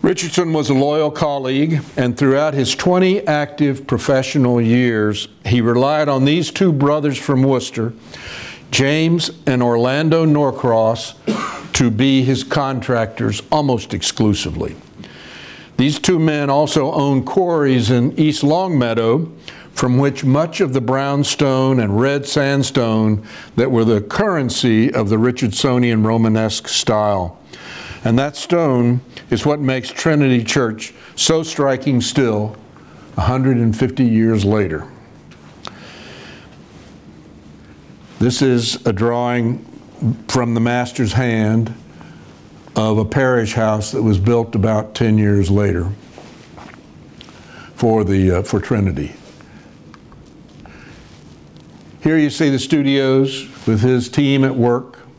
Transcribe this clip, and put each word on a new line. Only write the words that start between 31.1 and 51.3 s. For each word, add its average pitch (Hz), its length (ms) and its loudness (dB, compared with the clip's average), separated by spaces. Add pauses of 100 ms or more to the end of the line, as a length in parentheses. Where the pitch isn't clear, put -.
so 160 260 0
striking 135 600 0
still, 107 560 -2 (580)
a 92 60 -2
hundred 131 340 2
and 113 180 2
fifty 127 300 0
years 110 400 2
later. 95 420 0 (3250)
This 123 240 0
is 120 440 0
a 117 60 0
drawing 120 720 -2 (640)
from 120 240 0
the 117 80 0
master's 120 540 0
hand 113 600 0 (1040)
of 110 220 0
a 110 60 0
parish 123 500 0
house 107 360 0
that - 100 -4
was 107 160 2
built 113 380 0
about 110 400 -2
ten 110 240 2
years 101 320 2
later 95 400 0 (1800)
for 110 300 2
the, 95 260 2
uh, 90 140 0
for 101 160 -2
Trinity. 95 520 -2 (3000)